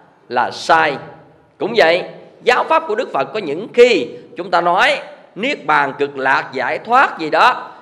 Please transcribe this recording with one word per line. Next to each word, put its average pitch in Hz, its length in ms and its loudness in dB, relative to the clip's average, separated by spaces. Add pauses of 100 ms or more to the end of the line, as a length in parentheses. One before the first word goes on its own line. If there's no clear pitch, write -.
(280)
là 120 220 -2
sai. 160 460 0 (640)
Cũng 190 180 -4
vậy, 175 260 4 (400)
giáo 233 220 2
pháp 320 240 0
của 208 60 -2
Đức 233 180 -6
Phật 139 120 -2
có - 140 -8
những 175 360 -8
khi 233 340 4 (280)
chúng 180 140 -10
ta 175 100 2
nói 196 380 2 (360)
niết 262 320 -6
bàn, 143 320 2
cực 143 200 -4
lạc, 139 340 0
giải 127 260 -4
thoát 262 400 0
gì 151 120 -4
đó, 196 400 2 (120)